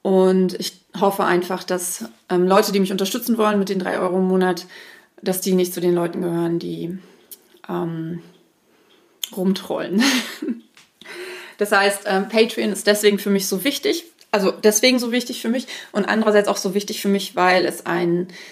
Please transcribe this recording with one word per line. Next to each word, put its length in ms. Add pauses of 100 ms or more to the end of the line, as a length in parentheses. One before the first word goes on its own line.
Und 580
ich 260 (140)
hoffe 240
einfach, 400
dass, 420 (240)
ähm, 180
Leute, 240
die 80
mich 120
unterstützen 460
wollen 220
mit 100
den 100
drei 200
Euro 200
im 80
Monat, 400 (540)
dass 200
die 120
nicht 200
zu 80
den 120
Leuten 280
gehören, 380
die, 380 (720)
ähm, 540 (1120)
rumtrollen. 720
<laughs> 60 (1400)
Das 140
heißt, 360
ähm, 200
Patreon 440
ist 160
deswegen 320
für 100
mich 160
so 180
wichtig, 420 (260)
also 180
deswegen 480
so 140
wichtig 320
für 40
mich 200 (240)
und 180
andererseits 380
auch 100
so 160
wichtig 300
für 40
mich, 280
weil 300
es 200
einen, 440 (220)